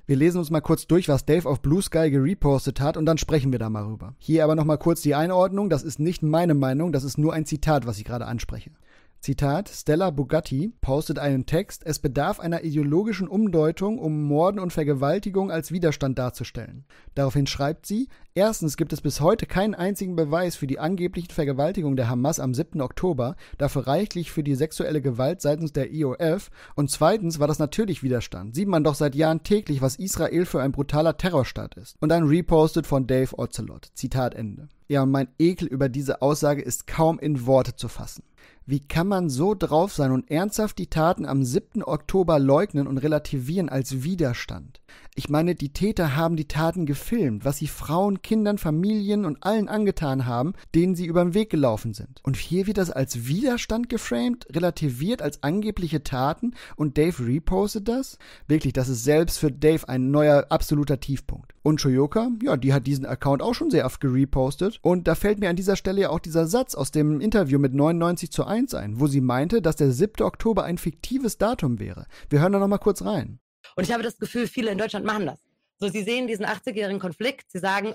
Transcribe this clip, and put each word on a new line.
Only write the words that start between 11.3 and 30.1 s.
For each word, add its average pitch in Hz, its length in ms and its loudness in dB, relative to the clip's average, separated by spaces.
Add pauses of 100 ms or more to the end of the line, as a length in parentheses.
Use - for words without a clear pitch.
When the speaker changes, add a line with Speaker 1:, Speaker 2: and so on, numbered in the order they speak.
Speaker 1:
Text, - 380 -2
„Es 151 140 -4
bedarf 147 400 0
einer 165 240 -4
ideologischen 165 640 0
Umdeutung, 190 720 0
um 156 240 -2
Morden 165 380 2
und 180 140 -4
Vergewaltigung 170 760 0
als 160 220 -4
Widerstand 147 460 0
darzustellen.“ 123 680 -8 (300)
Daraufhin 139 320 2
schreibt 143 400 -4
sie, 233 220 -4 (260)
„Erstens 180 420 2
gibt 160 160 -2
es 147 80 -6
bis 143 220 -2
heute 196 240 4
keinen 196 280 0
einzigen 185 420 -4
Beweis 165 380 0
für 147 120 -6
die 135 120 -4
angeblichen 175 540 -4
Vergewaltigung 143 640 -2
der 120 140 0
Hamas 131 280 0
am 131 140 -2
siebten 147 300 -4
Oktober, 127 540 -2 (200)
dafür 139 320 -2
reichlich 175 420 -2
für 156 140 -4
die 143 100 0
sexuelle 139 460 -2
Gewalt 131 400 -2
seitens 151 320 -2
der 139 180 -4
I 151 140 -2
O 127 100 -2
F. 170 360 -2 (260)
Und 147 140 0
zweitens 165 500 2
war 147 80 4
das 151 100 -2
natürlich 180 440 -2
Widerstand. 113 520 -4
Sieht 196 140 -2
man 165 160 2
doch 151 100 4
seit 143 200 0
Jahren 160 280 0
täglich, 208 380 0
was 131 160 0
Israel 180 480 -2